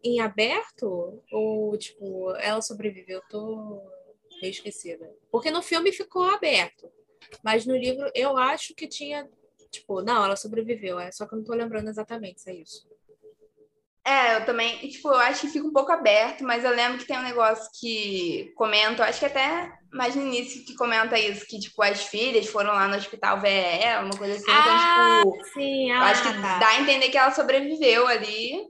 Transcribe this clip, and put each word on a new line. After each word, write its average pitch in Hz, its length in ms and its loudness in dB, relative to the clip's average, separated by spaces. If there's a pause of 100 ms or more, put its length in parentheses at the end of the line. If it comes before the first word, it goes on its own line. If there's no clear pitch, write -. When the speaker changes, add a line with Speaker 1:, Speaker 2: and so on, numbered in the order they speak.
Speaker 1:
em 240 160 0
aberto? 214 1120 -4
Ou, 214 460 -2
tipo, 190 580 -10
ela 214 260 -2
sobreviveu? 202 580 -10
Eu - 100 -16
tô 214 520 -12 (600)
meio 185 100 -8
esquecida. 180 600 -14 (200)
Porque 233 180 -2
no 330 120 -2
filme 339 300 0
ficou 370 320 -6
aberto. 320 680 0 (520)
Mas 220 220 0
no 262 100 0
livro 262 380 -4
eu 262 240 0
acho 285 380 -2
que 311 120 -12
tinha, 294 400 -10 (440)
tipo, - 300 -8
não, 220 240 2
ela 196 100 2
sobreviveu. 214 640 -6
É 180 120 -10
só 208 140 -12
que 208 80 -16
eu 220 40 -8
não 220 80 -8
tô 233 80 -8
lembrando 220 360 -4
exatamente 214 520 -12
se 185 100 -16
é 185 40 -12
isso. - 320 -20 (1200)
Speaker 2:
É, 254 320 2
eu 220 80 -4
também, 233 440 -4
tipo, - 200 -10
eu 269 60 4
acho 247 260 2
que 294 60 -4
fica 294 180 -4
um 311 80 -4
pouco 277 180 2
aberto, 240 520 4
mas 240 200 -2
eu 254 80 2
lembro 240 260 2
que - 80 -12
tem 269 120 -6
um 254 60 -6
negócio 226 460 0 (100)
que 202 760 -4
comenta, 214 480 2
eu 214 40 4
acho - 120 -2
que 302 80 0
até 294 440 -2 (220)
mais 254 220 -2
no 277 80 0
início 247 420 -6
que - 100 -18
comenta 226 440 2
isso, 202 260 -2
que, 214 140 -14
tipo, - 240 -6
as 202 220 0
filhas 220 420 0
foram 208 260 -2
lá 196 140 2
no 202 80 -2
hospital 196 440 -2
ver 190 420 2
ela, 220 240 0
uma 196 120 -6
coisa 202 180 -4
assim, 208 160 -2
Speaker 1:
Ah, 285 80 8
Speaker 2:
então, 320 180 6
tipo, 330 680 6 (100)
Speaker 1:
sim, 269 380 0
Speaker 2:
eu 247 120 2
acho 202 200 4
que 226 60 0
Speaker 1:
ah, 208 120 -4
tá. 190 180 0
Speaker 2:
dá 196 100 6
a 233 120 4
entender 269 280 4
que 269 80 2
ela 269 140 6
sobreviveu 277 760 4
ali 233 640 -2